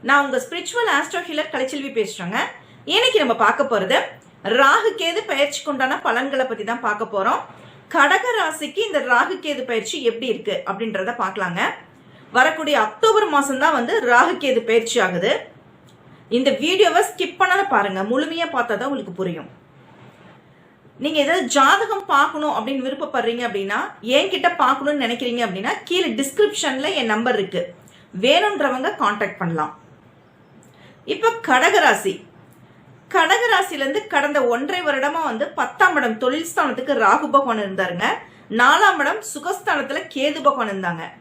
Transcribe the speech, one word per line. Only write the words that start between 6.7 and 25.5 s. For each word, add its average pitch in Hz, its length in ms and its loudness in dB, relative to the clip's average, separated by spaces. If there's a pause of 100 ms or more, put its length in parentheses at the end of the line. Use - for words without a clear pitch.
பார்க்க 214 280 -2
போறோம். 208 280 0 (540)
கடக 330 300 4 (120)
ராசிக்கு 311 500 -4
இந்த 311 120 0 (120)
ராகு 262 320 2
கேது 277 260 -4
பெயர்ச்சி 226 280 -4 (120)
எப்படி 226 220 -4
இருக்கு 196 240 -4 (140)
அப்படின்றத 202 520 -4
பார்க்கலாங்க. 190 400 -4 (760)
வரக்கூடிய 302 380 2 (100)
அக்டோபர் 427 500 2
மாசம் 277 280 0
தான் 311 140 2
வந்து 262 160 -2 (160)
ராகு 247 340 6
கேது 226 280 0
பெயர்ச்சி 226 340 2
ஆகுது. 180 280 0 (1000)
இந்த 254 180 2 (160)
வீடியோவை 359 460 4
ஸ்கிப் - 300 -6
பண்ணாத 381 240 2 (100)
பாருங்க, 196 260 0 (100)
முழுமையா 320 460 -2
பார்த்தா 233 180 -2
தான் 254 160 -4
உங்களுக்கு 190 300 -8
புரியும். 165 280 -6 (1500)
நீங்க 302 260 0
ஏதாவது 311 320 0
ஜாதகம் 381 560 2
பார்க்கணும் 294 460 2
அப்படின்னு 262 280 -4
விருப்பப்படுறீங்க 247 640 -4
அப்படின்னா, 202 320 -4 (380)
என்கிட்ட 349 300 0 (140)
பார்க்கணும்னு 277 440 0
நினைக்கிறீங்க 240 400 -2
அப்படின்னா, 196 260 -4 (160)